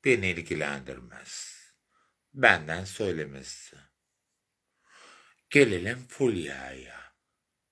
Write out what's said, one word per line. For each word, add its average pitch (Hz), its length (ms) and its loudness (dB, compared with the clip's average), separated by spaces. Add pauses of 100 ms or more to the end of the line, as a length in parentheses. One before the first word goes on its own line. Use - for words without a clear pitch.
Beni 104 240 4
ilgilendirmez. 71 1300 -8 (680)
Benden 92 520 4
söylemesi. 78 920 -6 (1700)
Gelelim 120 580 4
Fulya'ya. 69 1080 -4 (560)